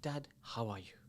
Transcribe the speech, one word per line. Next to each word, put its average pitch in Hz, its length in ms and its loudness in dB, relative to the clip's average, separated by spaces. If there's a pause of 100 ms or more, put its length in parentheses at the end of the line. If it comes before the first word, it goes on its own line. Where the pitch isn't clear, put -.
Dad, 143 260 0 (140)
how 113 280 2
are 98 100 0
you? 90 140 -10 (160)